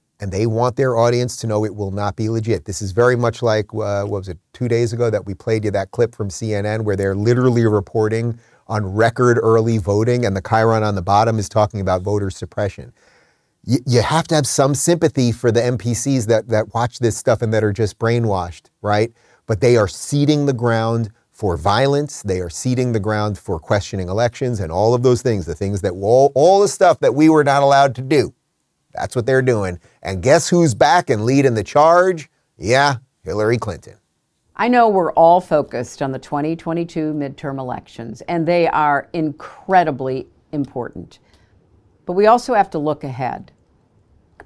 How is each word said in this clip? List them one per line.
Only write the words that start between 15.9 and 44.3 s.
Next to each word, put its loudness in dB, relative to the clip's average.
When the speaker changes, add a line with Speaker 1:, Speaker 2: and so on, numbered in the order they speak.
Speaker 1:
Cs -2
that, 0
that -2
watch -4
this -2
stuff 0
and -2
that 0
are 0
just -4
brainwashed, -4
right? 0
But -2
they 4
are 2
seeding 0
the 0
ground -2
for -4
violence. 0
They -4
are -8
seeding -2
the -2
ground -2
for -6
questioning -4
elections -2
and -6
all 2
of 0
those 2
things, -2
the -8
things -4
that -2
all, 2
all 4
the 2
stuff 2
that 2
we 6
were 4
not 2
allowed 4
to -12
do. 0
That's -8
what -2
they're 2
doing. -2
And -6
guess 4
who's 4
back 2
and 0
leading 4
the -2
charge? 2
Yeah, 2
Hillary -2
Clinton. -10
Speaker 2:
I -2
know 4
we're 0
all 6
focused -4
on -4
the -8
twenty -6
twenty-two -6
midterm -8
elections, -12
and -4
they 2
are 0
incredibly -2
important. -8
But -6
we 4
also 4
have 2
to -4
look -4
ahead, -8